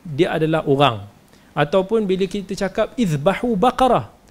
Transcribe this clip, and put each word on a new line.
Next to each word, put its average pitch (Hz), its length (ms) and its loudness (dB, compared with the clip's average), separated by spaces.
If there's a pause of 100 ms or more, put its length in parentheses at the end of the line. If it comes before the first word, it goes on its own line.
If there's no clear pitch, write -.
dia 160 320 -2
adalah 160 320 0
orang. 135 400 2 (480)
Ataupun 190 560 0
bila 190 160 0
kita 196 320 -8
cakap, 196 400 -4
"Izbahu 185 560 0
baqarah," 226 560 2 (220)